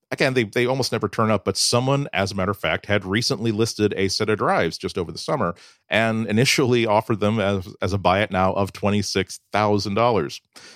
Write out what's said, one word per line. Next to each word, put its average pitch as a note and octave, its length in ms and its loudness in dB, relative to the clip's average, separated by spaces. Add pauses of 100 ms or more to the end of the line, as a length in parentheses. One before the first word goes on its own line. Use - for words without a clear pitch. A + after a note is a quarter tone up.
(120)
Again, C#3 240 0
they, B2 80 4
they B2 240 0
almost C3 240 -2
never G#2+ 180 -2
turn A2 220 0
up, G2+ 120 0
but G2 140 -2
someone, C3+ 560 0
as F#2 180 0
a G2 40 -10
matter F#2+ 160 0
of F#2+ 80 -6
fact, F2+ 260 0
had G2+ 180 0
recently A2 480 -2
listed G#2 460 0
a F#2+ 120 0
set A2 200 -2
of G#2+ 80 2
drives A#2+ 400 0
just - 180 -8
over E2 160 -4
the D#2 60 -14
summer A2 380 -2 (340)
and A2+ 380 0
initially A#2+ 580 2
offered G#2+ 340 0
them G#2 200 2
as, G2 280 0 (140)
as G2 120 -2
a G2+ 40 -2
buy F#2 220 2
it G#2 100 0
now F#2+ 240 2
of G2 200 -2
twenty-six G2+ 640 -2 (120)
thousand G#2 440 0
dollars. G#2+ 440 0 (360)